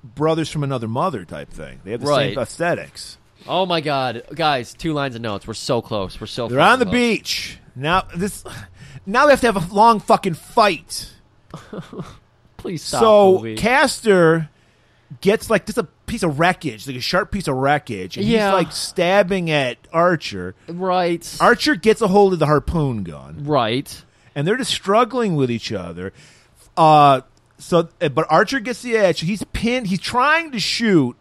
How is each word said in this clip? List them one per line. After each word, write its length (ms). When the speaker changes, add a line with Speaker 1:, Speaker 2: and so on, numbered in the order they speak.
Speaker 1:
brothers 460
from 140
another 240
mother 360
type 260
thing. 320
They 100
have 100
the 60
Speaker 2:
Right. 260
Speaker 1:
same 80
aesthetics. 720
Speaker 2:
Oh 180
my 160
God, 420
guys! 400
Two 180
lines 220
of 80
notes. 240
We're 80
so 260
close. 400
We're 60
so 220
Speaker 1:
They're 100
Speaker 2:
fucking 140
Speaker 1:
on 80
the 40
Speaker 2:
close. 80
Speaker 1:
beach 680
now. 280
This, 300
now 200
we 40
have 100
to 100
have 200
a 40
long 260
fucking 340
fight. 760
Speaker 2:
<laughs> 280
Please 260
stop, 180
Speaker 1:
So 380
Speaker 2:
movie. 180
Speaker 1:
Castor 960
gets, 280
like, 160
just 140
a 60
piece 160
of 160
wreckage, 480
like 100
a 40
sharp 300
piece 180
of 80
wreckage, 600
and 100
Speaker 2:
Yeah. 240
Speaker 1:
he's, 140
like, 80
stabbing 760
at 280
Archer. 640
Speaker 2:
Right. 580
Speaker 1:
Archer 360
gets 260
a 60
hold 240
of 80
the 60
harpoon 580
gun. 400
Speaker 2:
Right. 580
Speaker 1:
And 120
they're 100
just 160
struggling 640
with 140
each 220
other. 400
Uh, 460
so, 300
uh, 80
but 180
Archer 320
gets 220
the 140
edge. 240
He's 220
pinned. 340
He's 140
trying 520
to 80
shoot 600